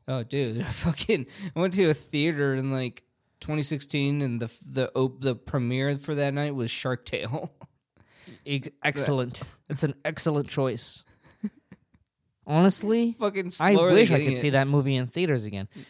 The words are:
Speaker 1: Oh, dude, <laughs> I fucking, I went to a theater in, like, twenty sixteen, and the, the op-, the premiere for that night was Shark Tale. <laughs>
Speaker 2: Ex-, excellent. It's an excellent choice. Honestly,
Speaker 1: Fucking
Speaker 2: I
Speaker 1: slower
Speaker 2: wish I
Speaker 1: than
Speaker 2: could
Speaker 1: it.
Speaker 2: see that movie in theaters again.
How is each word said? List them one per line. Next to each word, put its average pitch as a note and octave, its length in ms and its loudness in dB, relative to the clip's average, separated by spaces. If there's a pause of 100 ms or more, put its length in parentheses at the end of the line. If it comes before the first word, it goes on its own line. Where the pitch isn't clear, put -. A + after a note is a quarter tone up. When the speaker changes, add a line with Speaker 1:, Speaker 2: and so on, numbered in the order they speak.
Speaker 1:
Oh, C3 160 -4
dude, B2 380 -4
<laughs> - 0 -
I - 40 -6
fucking, D#3 600 -2 (300)
I D#3 40 -2
went F3+ 160 0
to F#3+ 140 4
a D3+ 40 4
theater C#3+ 640 0
in, C3+ 160 -2
like, C3 320 -4 (360)
twenty D3+ 220 -4
sixteen, C#3+ 600 0
and A#2+ 200 -2
the, A2+ 100 -6 (140)
the C3 300 -2
op-, C3 260 0
the C3 140 0
premiere C3 600 -2
for C#3+ 180 -6
that C#3 180 0
night C#3+ 220 -2
was A#2 160 -2
Shark - 340 -4
Tale. A2+ 520 -8
<laughs> - 880 -20
Speaker 2:
Ex-, C#3+ 240 -4 (140)
excellent. C#3 600 0 (260)
It's D3 140 -2
an C#3 120 0 (100)
excellent D3+ 440 0
choice. C3 540 -4 (1400)
Honestly, G#3 680 4
Speaker 1:
Fucking G3+ 340 -4 (140)
Speaker 2:
I F#3+ 120 6
Speaker 1:
slower F3+ 180 6
Speaker 2:
wish G3 200 8
I D3 60 4
Speaker 1:
than D3 80 2
Speaker 2:
could C#3 80 2
Speaker 1:
it. B2+ 60 -2
Speaker 2:
see D3 100 2
that C3+ 180 4
movie C#3 280 2
in B2+ 120 -2
theaters D3 380 -2
again. G2 240 -6 (200)